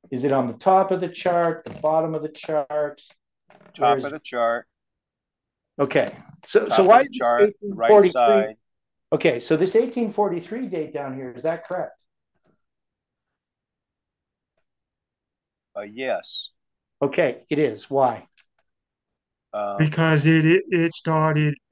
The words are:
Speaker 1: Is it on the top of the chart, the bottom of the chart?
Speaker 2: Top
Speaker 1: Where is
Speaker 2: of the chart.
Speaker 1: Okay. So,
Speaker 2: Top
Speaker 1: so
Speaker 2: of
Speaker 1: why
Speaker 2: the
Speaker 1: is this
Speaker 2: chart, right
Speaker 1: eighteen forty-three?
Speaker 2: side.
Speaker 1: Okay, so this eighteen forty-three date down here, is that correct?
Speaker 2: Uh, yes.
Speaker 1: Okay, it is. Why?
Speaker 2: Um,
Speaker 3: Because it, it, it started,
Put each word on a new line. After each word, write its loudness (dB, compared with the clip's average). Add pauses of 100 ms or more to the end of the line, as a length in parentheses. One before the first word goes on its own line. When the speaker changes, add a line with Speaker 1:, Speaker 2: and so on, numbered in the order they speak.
(120)
Speaker 1:
Is -6
it 0
on 0
the -8
top 2
of -2
the -6
chart, -2
the -16
bottom -2
of -6
the -10
chart? -6 (720)
Speaker 2:
Top -20
Speaker 1:
Where 4
is -6
Speaker 2:
of -8
the -12
chart. -2 (1120)
Speaker 1:
Okay. 0 (320)
So, 0
Speaker 2:
Top -2
Speaker 1:
so 6
Speaker 2:
of 6
Speaker 1:
why 10
Speaker 2:
the 4
Speaker 1:
is -14
this -12
Speaker 2:
chart, 2
right 4
Speaker 1:
eighteen -2
forty-three? 8
Speaker 2:
side. 2 (560)
Speaker 1:
Okay, 2
so 0
this -2
eighteen 0
forty-three -6
date -8
down -8
here, -12
is -14
that -6
correct? -8 (3750)
Speaker 2:
Uh, -10
yes. -8 (520)
Speaker 1:
Okay, -2
it -2
is. -4
Why? -2 (1300)
Speaker 2:
Um, -6
Speaker 3:
Because 0
it, 4
it, 4
it -2
started, -2 (160)